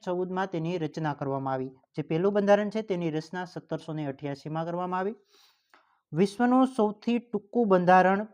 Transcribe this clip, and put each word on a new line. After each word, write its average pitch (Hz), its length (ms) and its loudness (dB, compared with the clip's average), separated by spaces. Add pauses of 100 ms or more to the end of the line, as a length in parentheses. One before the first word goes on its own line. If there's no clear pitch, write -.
ચૌદમાં 185 420 -4
તેની 175 320 -4
રચના 156 360 -4
કરવામાં 135 400 -4
આવી. 131 140 -4
જે - 340 -10
પહેલું 170 300 0
બંધારણ 202 380 2
છે 220 120 -4
તેની 175 280 -4
રચના 156 340 -6
સત્તરસો 160 480 -10
ને 151 140 -6
અઠ્યાસીમાં 147 580 -8
કરવામાં 180 360 -4
આવી. 202 140 -4 (1000)
વિશ્વનું 240 540 4
સૌથી 233 520 0
ટૂંકું 233 500 -2
બંધારણ 185 640 6